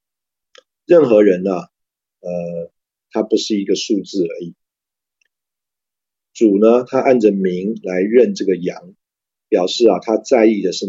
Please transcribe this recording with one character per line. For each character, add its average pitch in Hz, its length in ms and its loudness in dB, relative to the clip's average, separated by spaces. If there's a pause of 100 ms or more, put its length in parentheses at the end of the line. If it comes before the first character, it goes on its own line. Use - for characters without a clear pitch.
(880)
任 165 220 6
何 107 140 6
人 180 200 2
呢， 98 80 -2 (720)
呃， 85 500 -10 (400)
他 110 120 -4
不 107 140 -2
是 104 220 -4
一 98 60 -6
个 98 100 -2
数 98 280 -4
字 90 240 -6
而 85 140 -12
已。 87 140 -14 (1800)
主 104 260 2
呢， 117 260 4
他 131 160 -4
按 127 200 2
着 107 100 4
名 95 520 -4
来 92 180 -4
认 107 340 2
这 104 100 -8
个 92 120 0
羊， 87 380 -10 (540)
表 92 180 0
示 113 220 2
啊， 92 120 0
他 113 160 -4
在 113 300 2
意 104 160 0
的 90 100 -4
是 98 160 -8